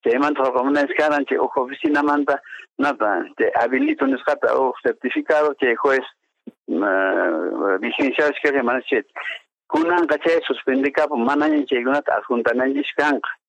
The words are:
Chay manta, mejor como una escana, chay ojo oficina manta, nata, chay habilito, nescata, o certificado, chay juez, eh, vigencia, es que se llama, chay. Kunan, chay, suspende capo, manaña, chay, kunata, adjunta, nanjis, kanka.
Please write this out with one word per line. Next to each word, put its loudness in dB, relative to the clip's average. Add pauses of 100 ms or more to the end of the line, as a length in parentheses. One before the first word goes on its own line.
Chay 2
manta, 0
mejor 0
como 2
una 2
escana, 2
chay -2
ojo 0
oficina -2
manta, 0 (380)
nata, 0 (140)
chay 2
habilito, 0
nescata, 0
o 0 (100)
certificado, 0
chay 2
juez, 2 (680)
eh, 0
vigencia, 0
es -2
que 0
se 0
llama, 0
chay. -2 (600)
Kunan, 0
chay, 2
suspende 0
capo, 0
manaña, 2
chay, 0
kunata, 0
adjunta, 0
nanjis, 0
kanka. 0 (200)